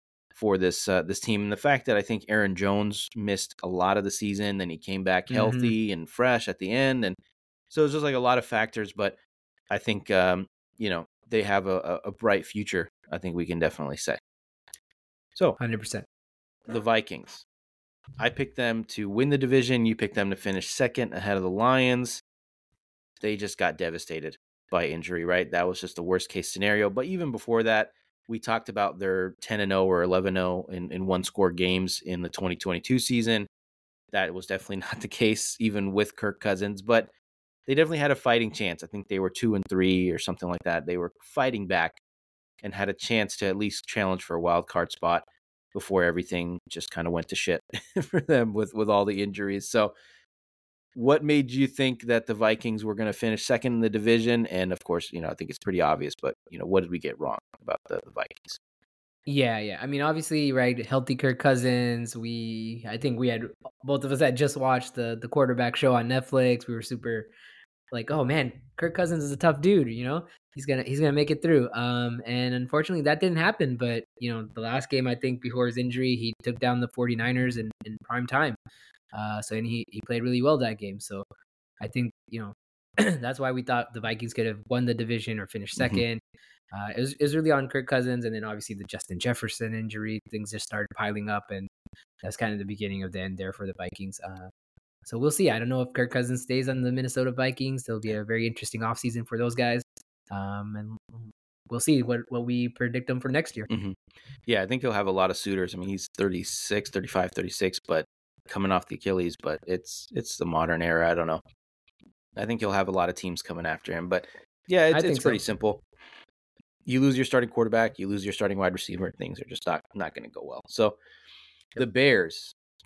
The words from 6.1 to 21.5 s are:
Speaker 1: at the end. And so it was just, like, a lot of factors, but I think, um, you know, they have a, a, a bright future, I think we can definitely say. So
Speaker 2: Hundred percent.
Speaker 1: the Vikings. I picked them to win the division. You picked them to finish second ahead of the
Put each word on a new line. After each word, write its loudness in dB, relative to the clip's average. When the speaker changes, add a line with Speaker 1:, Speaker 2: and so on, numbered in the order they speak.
Speaker 1:
at -4
the -4
end. 2
And -2
so 2
it 6
was 2
just, -2
like, 0
a 0
lot 4
of 0
factors, -2
but 0
I 0
think, -2
um, 4
you -2
know, -2
they 2
have 2
a, 0
a, -8
a -6
bright 2
future, -4
I -4
think -6
we 0
can -2
definitely 0
say. -2
So 2
Speaker 2:
Hundred -2
percent. -8
Speaker 1:
the -6
Vikings. -2
I 2
picked -4
them 0
to -6
win 2
the 4
division. 4
You 4
picked -2
them 2
to -4
finish -4
second 0
ahead -2
of 0
the -2